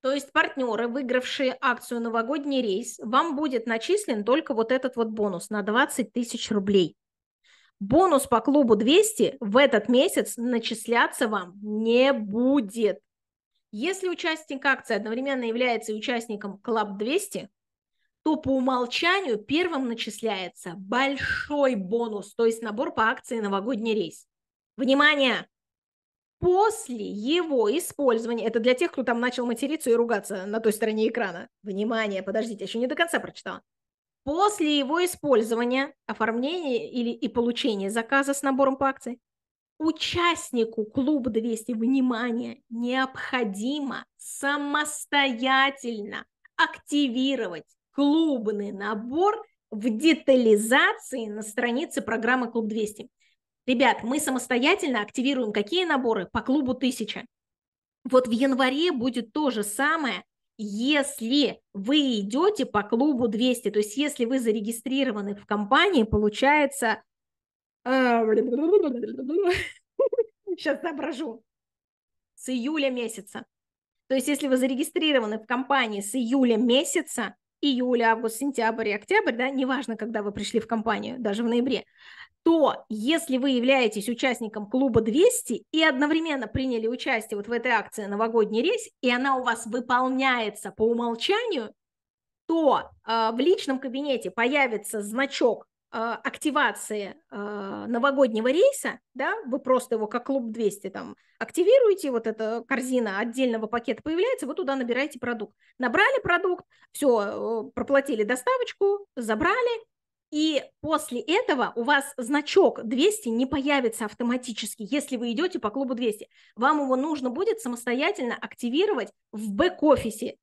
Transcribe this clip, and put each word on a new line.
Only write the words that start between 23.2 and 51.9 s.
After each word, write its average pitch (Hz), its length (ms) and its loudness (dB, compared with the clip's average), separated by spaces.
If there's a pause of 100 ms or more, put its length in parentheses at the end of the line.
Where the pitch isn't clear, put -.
«Новогодний 208 540 -2
рейс». 180 320 -4 (500)
Внимание! 269 680 4 (960)
После 359 680 2
его 240 720 0
использования, 233 680 0
это 233 120 0
для 240 140 4
тех, 330 180 0
кто 262 120 -4
там 233 160 0
начал 247 260 -2
материться 254 460 -2
и - 20 6
ругаться 214 540 0
на 214 140 -2
той 220 120 2
стороне 220 360 0
экрана. 190 380 -6 (160)
Внимание, 208 600 -2
подождите, 220 380 -4
я 190 40 -8
еще 226 140 -6
не 247 80 0
до 285 80 -2
конца 339 240 0
прочитала. - 420 -10 (600)
После 311 560 2
его 294 240 0
использования, 247 880 0 (140)
оформления 240 840 -2
или 240 200 -2
и 247 180 -4
получения 233 640 -2
заказа 269 420 0
с 277 80 -4
набором 269 360 2
по 269 100 0
акции, 262 320 -6 (600)
участнику 311 1080 -2
клуба 254 440 0
двести, 226 440 -2
внимание, 240 960 0
необходимо 247 1400 -4 (120)
самостоятельно 277 2000 -2 (300)
активировать 262 1120 -2 (260)
клубный 262 800 0
набор 247 760 -2 (260)
в 220 180 -2
детализации 254 1400 4
на 214 140 -8
странице 240 600 -2